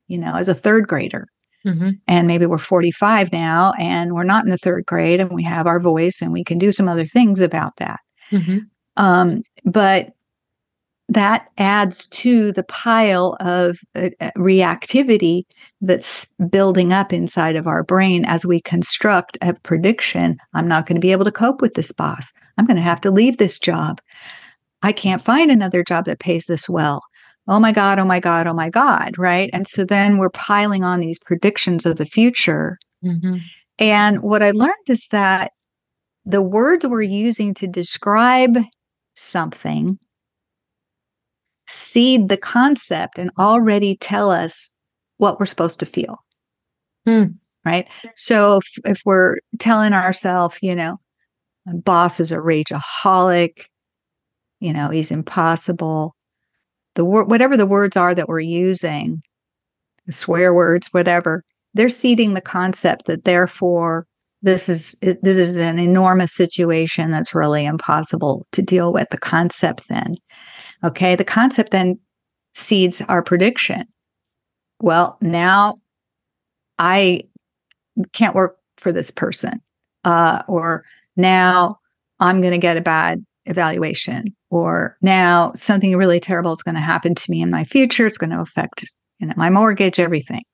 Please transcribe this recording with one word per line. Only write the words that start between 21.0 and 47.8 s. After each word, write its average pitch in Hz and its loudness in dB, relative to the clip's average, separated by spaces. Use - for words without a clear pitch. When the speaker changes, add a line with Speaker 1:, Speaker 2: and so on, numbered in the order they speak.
Speaker 1:
able 190 2
to 208 0
cope 262 -2
with 233 0
this - -6
boss. - -8
I'm 220 4
gonna 202 2
have 170 0
to 202 0
leave 233 4
this 196 0
job. 160 -4
I 208 2
can't 190 -2
find 302 4
another 190 2
job 175 -2
that 165 -6
pays 170 -4
this 165 -6
well. 151 -2
Oh 196 2
my 220 4
God, 196 2
oh 190 0
my 185 2
God, 170 0
oh 165 -2
my 165 -4
God," 202 0
right? 180 0
And 190 -4
so - -4
then 202 2
we're 190 2
piling 208 -2
on 180 0
these 165 -6
predictions 180 -2
of 165 0
the 151 -4
future. 175 0
Speaker 2:
Mm-hmm. 180 -2
Speaker 1:
And 208 2
what 208 2
I 208 6
learned 226 2
is 240 -2
that 190 0
the 196 0
words 262 0
we're 233 -2
using 208 -2
to 196 -8
describe 233 2
something 165 -6
seed 240 2
the 196 0
concept 240 -2
and 180 -8
already 208 2
tell 202 -2
us 170 -4
what 202 0
we're 196 0
supposed 170 -4
to 156 -6
feel. - -8
Speaker 2:
Hmm. 226 4
Speaker 1:
Right? 170 -2